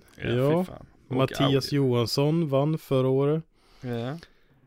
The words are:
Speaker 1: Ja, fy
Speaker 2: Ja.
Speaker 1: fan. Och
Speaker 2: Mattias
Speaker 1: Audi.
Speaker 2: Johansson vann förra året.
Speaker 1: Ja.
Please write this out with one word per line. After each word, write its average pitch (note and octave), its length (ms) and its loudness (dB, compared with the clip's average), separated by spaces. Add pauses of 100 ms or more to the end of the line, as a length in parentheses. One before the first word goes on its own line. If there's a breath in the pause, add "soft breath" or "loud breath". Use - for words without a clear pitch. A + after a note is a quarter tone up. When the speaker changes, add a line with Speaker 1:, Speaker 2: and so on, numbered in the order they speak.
(160)
Speaker 1:
Ja, - 60 -14
fy - 140 -4
Speaker 2:
Ja. D3 280 2
Speaker 1:
fan. - 220 -12 (220)
Och B2+ 80 -4
Speaker 2:
Mattias C3+ 240 0 (260)
Speaker 1:
Audi. C#3+ 100 -2
Speaker 2:
Johansson C#3 720 2
vann C#3+ 300 0
förra C3 300 0
året. C#3 360 0 (360 soft breath)
Speaker 1:
Ja. B2 380 -8 (480 soft breath)